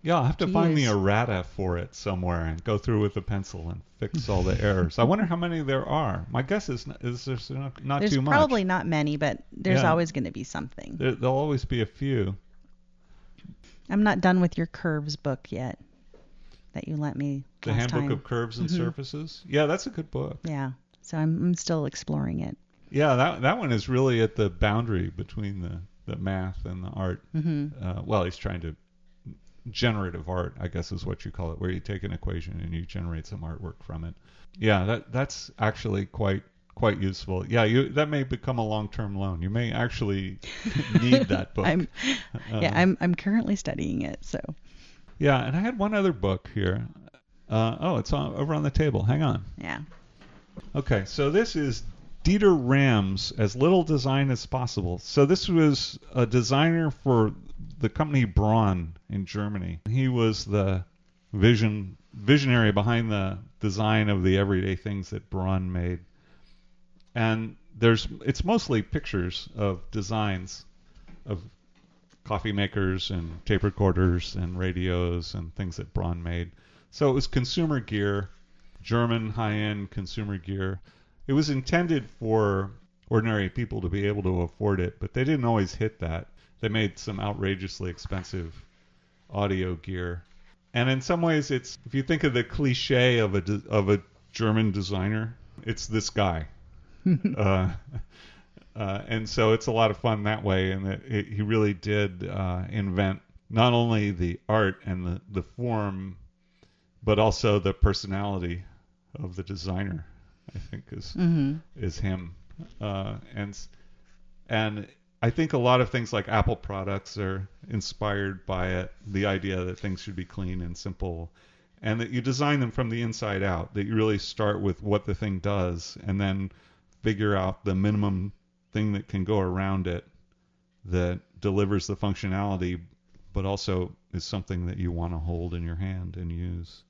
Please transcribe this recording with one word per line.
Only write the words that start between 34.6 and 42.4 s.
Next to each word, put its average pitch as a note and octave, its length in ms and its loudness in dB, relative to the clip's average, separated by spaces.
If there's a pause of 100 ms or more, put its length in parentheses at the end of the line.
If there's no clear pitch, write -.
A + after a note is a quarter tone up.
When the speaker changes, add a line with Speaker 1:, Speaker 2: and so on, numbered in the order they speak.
Speaker 1:
that, A2 280 -2
that's - 460 -4
actually G#2+ 480 0
quite, G2 360 -2 (320)
quite G#2 280 2
useful. F#2+ 440 -2
Yeah, A2+ 180 4
you, B2+ 260 4
that D3 180 2
may D3 140 0
become B2+ 360 -4
a A2+ 80 0
long-term G#2+ 480 -4
loan. F#2+ 280 -2
You F#2+ 80 -2
may A#2 220 0
actually G2+ 680 -2 (300)
<laughs> D3 340 2
need B3 260 6
that - 260 -2
Speaker 2:
<laughs> - 0 -
Speaker 1:
book. G2+ 120 0
Speaker 2:
I'm, E3 200 2 (640)